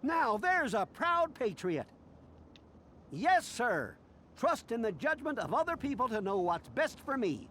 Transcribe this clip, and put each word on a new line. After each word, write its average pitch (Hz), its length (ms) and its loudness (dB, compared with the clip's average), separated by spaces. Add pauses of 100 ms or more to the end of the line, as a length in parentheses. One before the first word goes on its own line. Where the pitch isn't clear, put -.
Now 277 360 2
there's 320 360 2
a 202 120 2
proud 339 480 2
patriot. 180 540 -2 (1200)
Yes, 320 340 4
sir. 170 500 -2 (420)
Trust - 340 0
in 233 100 -2
the 220 120 0
judgment 302 460 -2
of 160 140 -4
other 320 220 2
people 262 340 -2
to 220 120 -2
know 196 180 0
what's 175 300 0
best 262 320 -2
for 269 160 -4
me. 190 340 -2